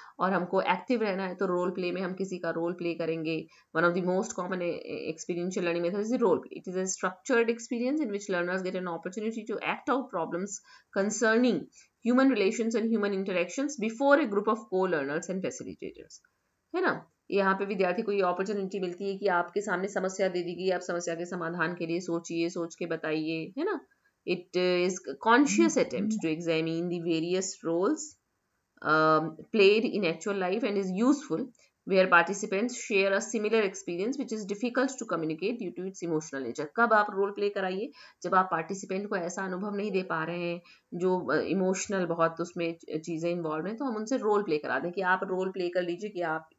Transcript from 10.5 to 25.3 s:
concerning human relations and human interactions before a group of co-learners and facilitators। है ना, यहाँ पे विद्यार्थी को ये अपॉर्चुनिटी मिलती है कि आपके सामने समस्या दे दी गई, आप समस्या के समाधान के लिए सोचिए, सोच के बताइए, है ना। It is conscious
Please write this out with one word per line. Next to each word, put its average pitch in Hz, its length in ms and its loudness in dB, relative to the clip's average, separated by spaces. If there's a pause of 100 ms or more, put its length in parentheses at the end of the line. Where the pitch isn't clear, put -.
concerning 220 640 4 (480)
human 262 280 8
relations 226 400 2
and 226 200 0
human 202 180 2
interactions 190 560 -2 (140)
before 247 320 4
a 302 100 2
group 202 220 0
of 214 100 2 (160)
co-learners 160 500 0
and 190 160 -6
facilitators। - 800 -10 (540)
है 359 60 0
ना, 247 300 -2 (200)
यहाँ 190 240 4
पे 196 100 -2
विद्यार्थी 190 360 0
को 208 100 -2
ये 202 100 2
अपॉर्चुनिटी 190 580 -2
मिलती 185 320 -4
है 190 60 -6
कि 202 100 -2
आपके 175 340 0
सामने 190 260 -2
समस्या 190 400 -2
दे 180 140 0
दी 175 140 -4
गई, 185 140 -2
आप 180 120 0
समस्या 175 340 -4
के 170 100 -6
समाधान 170 500 -2
के 165 120 -6
लिए 170 120 -2
सोचिए, 170 500 -2
सोच 170 260 -6
के 175 100 -6
बताइए, 160 720 -4
है 294 60 -2
ना। 370 220 -2 (440)
It 175 280 -4
is 180 360 2 (340)
conscious 285 500 6